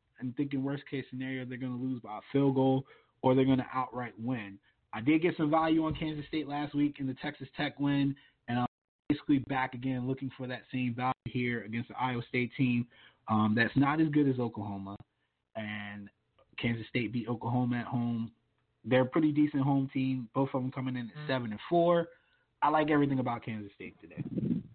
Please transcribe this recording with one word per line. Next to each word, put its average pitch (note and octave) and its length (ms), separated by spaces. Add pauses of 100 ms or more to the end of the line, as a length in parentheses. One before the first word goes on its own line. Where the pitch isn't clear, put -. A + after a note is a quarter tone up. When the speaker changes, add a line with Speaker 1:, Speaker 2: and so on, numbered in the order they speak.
(200)
Speaker 1:
I'm B2+ 160
thinking C#3 260
worst-case C#3 480
scenario, C3 340
they're B2 140
gonna B2+ 180
lose B2+ 240
by G#2+ 180
a - 20 (120)
field C#3 220
goal C3 300 (380)
or B2+ 120
they're C3 100
gonna C3 300
outright B2 440
win. A2+ 400 (340)
I A2 80
did D#3 220
get E3+ 140
some D3+ 140
value D#3+ 340
on D#3 100
Kansas D3+ 340
State D3+ 200
last D3 260
week C#3+ 260
in C3+ 60
the C3 80
Texas C#3+ 420
Tech D3 240
win, C#3 340 (340)
and A#2+ 120
I'm - 60 (420)
basically C#3+ 300 (100)
back C3 260
again B2+ 320
looking C3 320
for B2+ 80
that B2 160 (100)
same B2+ 220
value B2+ 180 (140)
here A#2+ 380
against A#2 240
the - 120
Iowa B2 280
State B2 280
team, B2 300 (420)
um, G#2+ 280
that's A#2 200
not C#3 240
as D#3+ 80
good D3 200
as B2 100
Oklahoma. G#2 560 (640)
And G#2 520 (540)
Kansas A#2 260
State A#2 240
beat B2 160
Oklahoma B2 500
at A#2 80
home. A#2 440 (540)
They're B2+ 180
a B2 40
pretty D3+ 260
decent D3 320
home C#3 280
team, C3 400
both C3+ 220
of C3 80
them C3 80
coming C3 260
in A#2+ 140
at - 60
Speaker 2:
Mm. D3+ 100
Speaker 1:
seven B2 240
and G#2 180
four. E3+ 400 (540)
I C#3+ 60
like D#3 220
everything C#3 280
about A#2+ 260
Kansas G#2 300
State - 260
today. - 220 (520)